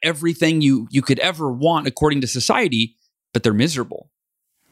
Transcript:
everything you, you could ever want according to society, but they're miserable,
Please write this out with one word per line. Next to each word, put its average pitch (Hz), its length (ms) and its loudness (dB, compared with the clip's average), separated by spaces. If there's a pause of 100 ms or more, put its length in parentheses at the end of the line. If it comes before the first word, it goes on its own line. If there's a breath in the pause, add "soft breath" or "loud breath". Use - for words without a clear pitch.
everything 160 580 0
you, 135 300 2
you 135 120 0
could 131 180 2
ever 156 320 -2
want 151 340 0
according 147 360 0
to 123 40 -4
society, 113 680 0 (360)
but 113 100 0
they're 113 120 2
miserable, 131 560 -2 (600)